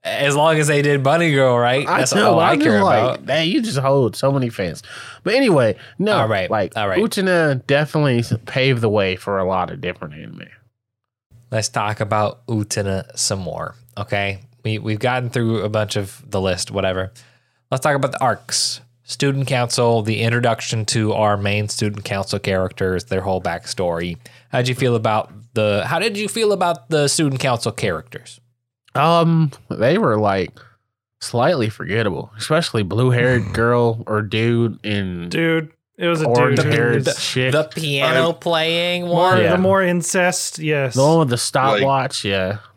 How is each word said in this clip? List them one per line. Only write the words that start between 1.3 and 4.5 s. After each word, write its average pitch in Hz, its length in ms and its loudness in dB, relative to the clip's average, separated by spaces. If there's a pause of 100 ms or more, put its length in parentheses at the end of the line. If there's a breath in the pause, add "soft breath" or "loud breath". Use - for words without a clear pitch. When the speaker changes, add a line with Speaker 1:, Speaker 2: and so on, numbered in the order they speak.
Speaker 1:
Girl 131 280 4
right, 127 280 2
Speaker 2:
I 180 120 2
Speaker 1:
that's - 160 0
Speaker 2:
know, 208 160 4
Speaker 1:
all - 60 4
Speaker 2:
but - 40 4
Speaker 1:
I 180 120 4
Speaker 2:
I'm 285 60 2
just 302 80 2
Speaker 1:
care 208 160 4
Speaker 2:
like, 185 200 4
Speaker 1:
about. - 220 -2
Speaker 2:
"Man, 160 220 0
you 240 140 0
just 220 160 -4
hold 135 380 2
so 135 160 0
many 131 180 0
fans." 90 320 -6 (420 loud breath)